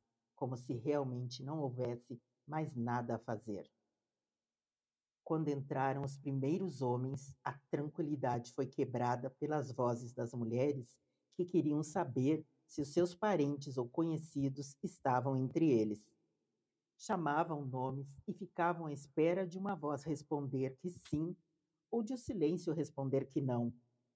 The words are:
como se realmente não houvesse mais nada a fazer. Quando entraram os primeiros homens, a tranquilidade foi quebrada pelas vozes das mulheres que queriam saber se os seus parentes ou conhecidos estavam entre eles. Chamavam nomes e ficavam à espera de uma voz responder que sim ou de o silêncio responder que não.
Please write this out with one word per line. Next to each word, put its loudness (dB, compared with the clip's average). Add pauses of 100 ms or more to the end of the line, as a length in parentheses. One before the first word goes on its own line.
(360)
como -4
se -6
realmente -2
não -4
houvesse -4 (240)
mais -4
nada 0
a -2
fazer. -8 (1500)
Quando 0
entraram 0
os -6
primeiros 0
homens, -2
a -4 (160)
tranquilidade -2
foi -2
quebrada 0
pelas -2
vozes 2
das -4
mulheres 0 (380)
que 0
queriam 4
saber 2 (200)
se -6
os -6
seus 4
parentes 2
ou 0
conhecidos -2
estavam 2
entre 4
eles. 2 (880)
Chamavam 0
nomes -2 (180)
e -4
ficavam 0
à -4
espera 2
de -6
uma -2
voz -2
responder -2
que -6
sim -2 (560)
ou 0
de -4
o -4
silêncio 0
responder 0
que -2
não. 2 (420)